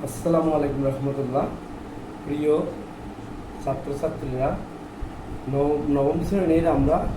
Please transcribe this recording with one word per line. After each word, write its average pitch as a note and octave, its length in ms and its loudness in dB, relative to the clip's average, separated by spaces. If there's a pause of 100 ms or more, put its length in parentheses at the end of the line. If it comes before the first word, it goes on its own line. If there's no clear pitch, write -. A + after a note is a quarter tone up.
আসসালামু D#3+ 500 2
আলাইকুম C#3+ 320 2
রহমতুল্লাহ। C3+ 560 -2 (760)
প্রিয় D3+ 300 2 (1080)
ছাত্রছাত্রীরা, C#3 840 -2 (1040)
নব-, D3 300 2 (120)
নবম C#3+ 220 4 (100)
শ্রেণীর E3+ 480 4
আমরা C#3+ 220 6 (200)